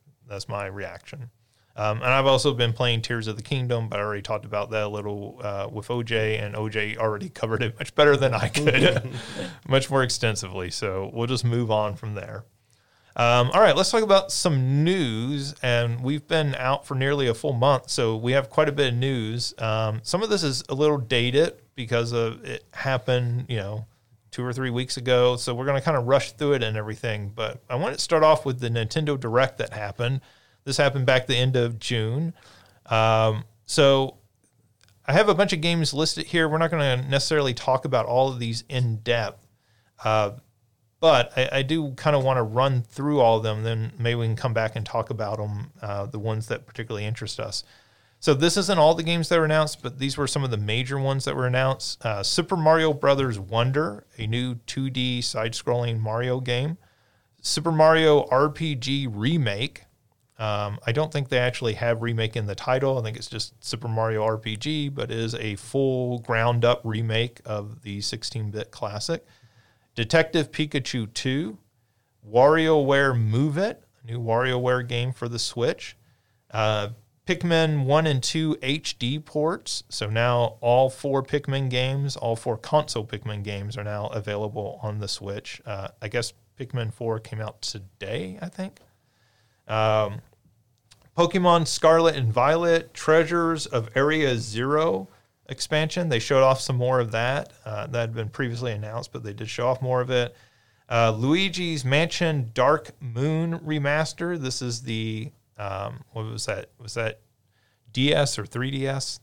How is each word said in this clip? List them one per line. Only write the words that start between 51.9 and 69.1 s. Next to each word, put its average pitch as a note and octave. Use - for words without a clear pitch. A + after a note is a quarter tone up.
Uh, G2+
Super F3
Mario D#3+
Brothers C#3
Wonder, A#2
a A2+
new B2
two C3+
D B2+
side-scrolling A#2
Mario B2
game. B2+
Super E3
Mario D#3
R C#3
P D3+
G C3+
Remake. A2+
Um, G#2
I A#2
don't D#3
think C#3+
they B2+
actually B2
have A#2
remake A2+
in A2
the G2+
title. C3
I A#2
think A2
it's A2
just -
Super A#2
Mario A2
R A2
P A2
G, D3
but A#2+
it A2+
is A2+
a G#2+
full B2+
ground-up A#2+
remake A2+
of G#2+
the G2+
sixteen-bit G#2+
classic. A2